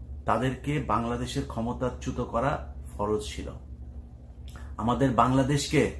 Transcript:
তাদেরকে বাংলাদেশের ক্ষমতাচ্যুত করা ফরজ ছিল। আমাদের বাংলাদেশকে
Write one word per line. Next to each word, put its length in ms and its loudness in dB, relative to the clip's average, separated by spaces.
তাদেরকে 540 0
বাংলাদেশের 680 -2
ক্ষমতাচ্যুত 720 -4
করা 520 -2
ফরজ 280 0
ছিল। 240 -8
আমাদের 340 4
বাংলাদেশকে 880 6